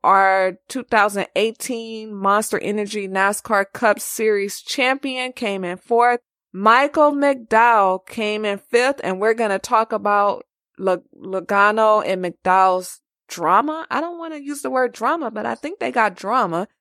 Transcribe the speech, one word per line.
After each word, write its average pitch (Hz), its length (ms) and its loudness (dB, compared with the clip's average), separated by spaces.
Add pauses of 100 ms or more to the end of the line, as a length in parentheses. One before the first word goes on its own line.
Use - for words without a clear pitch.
our 190 540 4 (120)
two 254 140 -8
thousand 202 520 0
eighteen 220 800 -6
Monster 202 440 0
Energy 208 480 -4
nascar 196 640 0
Cup 208 260 0
Series 208 640 -2
champion, 262 720 -2
came 196 300 -6
in 175 140 -6
fourth. 240 420 2 (340)
Michael 277 580 4
McDowell 226 920 2
came 214 400 -6
in 202 140 -4
fifth, 254 440 0
and 185 160 -4
we're 220 140 2
gonna 214 260 -2
talk 220 320 0
about 202 520 0 (360)
Lo-, 185 240 -2 (120)
Logano 202 880 2
and 185 180 -4
McDowell's 185 800 0 (260)
drama. 233 640 0
I - 100 -2
don't 349 160 -8
wanna 320 200 -12
use 285 240 -10
the - 100 -6
word 254 220 0
drama, 269 380 -2
but 214 140 -8
I 226 100 -4
think 330 240 -10
they 254 120 -4
got 214 240 0
drama. 196 520 -2 (140)